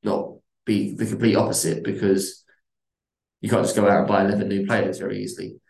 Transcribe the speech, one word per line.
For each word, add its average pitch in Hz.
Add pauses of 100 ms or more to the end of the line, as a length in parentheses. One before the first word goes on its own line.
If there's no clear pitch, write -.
not - (340)
be -
the -
complete -
opposite, -
because - (960)
you 107
can't 104
just -
go 104
out 98
and 101
buy 98
eleven 101
new 101
players 101
very 95
easily. - (100)